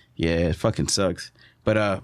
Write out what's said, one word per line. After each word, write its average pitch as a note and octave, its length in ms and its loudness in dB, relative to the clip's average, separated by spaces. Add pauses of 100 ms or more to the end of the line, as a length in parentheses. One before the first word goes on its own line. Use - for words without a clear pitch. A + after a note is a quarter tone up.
(140)
Yeah, E2 220 0 (140)
it D#2 60 -2
fucking F2 320 0
sucks. - 440 -2 (320)
But, G#2+ 120 2
uh, G#2 280 0